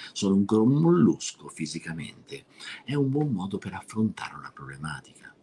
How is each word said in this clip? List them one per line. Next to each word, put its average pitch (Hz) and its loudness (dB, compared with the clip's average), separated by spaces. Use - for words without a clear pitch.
sono 98 2
un 98 6
gro-, 110 4
mollusco 151 4
fisicamente", 80 -10
è 135 -6
un 143 2
buon 143 0
modo 98 -4
per 92 -10
affrontare - -4
una - -14
problematica. 69 -14